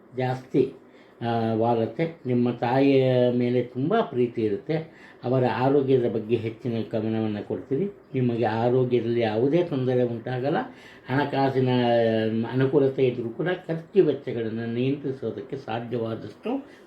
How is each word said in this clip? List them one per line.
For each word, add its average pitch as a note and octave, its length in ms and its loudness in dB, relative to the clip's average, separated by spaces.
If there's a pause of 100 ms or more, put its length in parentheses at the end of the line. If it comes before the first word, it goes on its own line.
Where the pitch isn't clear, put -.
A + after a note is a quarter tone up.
(160)
ಜಾಸ್ತಿ, B2+ 560 0 (500)
ಆ, A2+ 320 0
ವಾಲುತ್ತೆ. A#2 720 0
ನಿಮ್ಮ B2 240 2
ತಾಯಿಯ B2+ 800 4
ಮೇಲೆ B2 320 2
ತುಂಬ D3 380 0
ಪ್ರೀತಿ B2 420 -2
ಇರುತ್ತೆ. G#2+ 340 -2 (480)
ಅವರ B2 200 2 (100)
ಆರೋಗ್ಯದ B2+ 580 2
ಬಗ್ಗೆ A2 240 0
ಹೆಚ್ಚಿನ A2+ 460 -4 (100)
ಗಮನವನ್ನು A2 560 -2
ಕೊಡ್ತೀರಿ. C3+ 360 -4 (300)
ನಿಮಗೆ A#2+ 300 0
ಆರೋಗ್ಯದಲ್ಲಿ A#2 760 0
ಯಾವುದೇ B2 440 2
ತೊಂದರೆ B2+ 380 0
ಉಂಟಾಗಲ್ಲ. B2 540 -4 (520)
ಹಣಕಾಸಿನ C3 600 0 (840)
ಅನುಕೂಲತೆ C3+ 540 2
ಇದ್ದರೂ A#2 220 -2
ಕೂಡ E3 200 -4 (180)
ಖರ್ಚು E3 380 2
ವೆಚ್ಚಗಳನ್ನು A#2 600 -2
ನಿಯಂತ್ರಿಸೋದಕ್ಕೆ B2 880 -4
ಸಾಧ್ಯವಾದಷ್ಟು A2+ 1120 -6 (200)